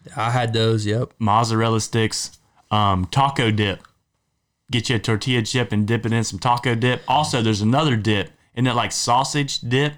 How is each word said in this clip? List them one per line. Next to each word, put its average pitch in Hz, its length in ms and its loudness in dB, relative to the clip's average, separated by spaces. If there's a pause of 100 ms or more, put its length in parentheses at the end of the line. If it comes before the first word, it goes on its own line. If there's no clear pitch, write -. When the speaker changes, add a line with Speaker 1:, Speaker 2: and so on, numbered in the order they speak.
(160)
Speaker 1:
I 117 160 -2
had 120 220 0
those, 113 320 2
yep. 113 340 -2
Speaker 2:
Mozzarella 113 640 2
sticks, - 500 -2 (400)
um, 101 340 2
taco 135 460 0
dip. 104 300 -2 (920)
Get 117 180 -2
you 120 80 0
a - 20 0
tortilla 120 420 -2
chip 120 300 -2
and 104 160 0
dip 113 180 -2
it 113 80 0
in 113 100 0
some 104 160 -8
taco 123 360 0
dip. 123 320 0
Also, 139 340 0
there's 110 200 0
another 131 340 2
dip. 104 360 -2 (240)
Isn't 123 120 0
it, 123 80 0
like, 110 160 0
sausage 135 720 0
dip? 135 360 0